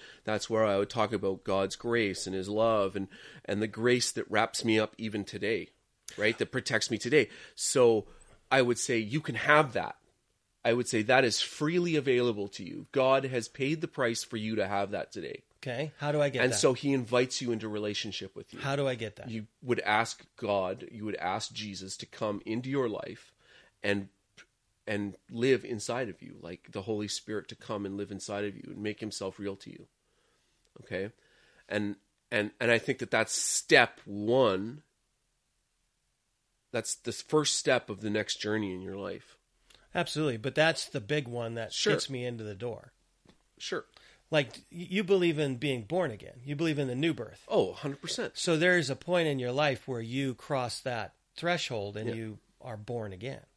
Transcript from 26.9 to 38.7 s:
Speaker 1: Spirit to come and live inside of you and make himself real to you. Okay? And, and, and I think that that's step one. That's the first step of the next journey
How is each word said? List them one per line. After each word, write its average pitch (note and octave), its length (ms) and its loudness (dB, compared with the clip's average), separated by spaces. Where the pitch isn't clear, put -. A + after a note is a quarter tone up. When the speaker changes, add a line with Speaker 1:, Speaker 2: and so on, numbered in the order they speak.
Speaker 1:
Spirit - 400 -6
to - 60 -14
come G#2 320 -6
and G2 100 -6
live G2+ 140 -6
inside G2+ 340 -6
of G2+ 100 -4
you - 120 -16
and - 160 -12
make G#2+ 180 -4
himself G2 380 -8
real G2+ 180 -6
to - 140 -18
you. - 160 -18
Okay? G2 280 -6
And, G#2 300 -2
and, G#2+ 200 0
and A#2+ 100 4
I A#2 80 6
think C3 200 -2
that A#2 120 -6
that's A2+ 220 2
step - 720 4
one. G#2+ 800 2
That's A#2 220 -4
the - 180 -8
first - 440 0
step C3 320 2
of G2 140 -8
the G#2+ 80 -2
next G#2 260 0
journey G#2 380 -2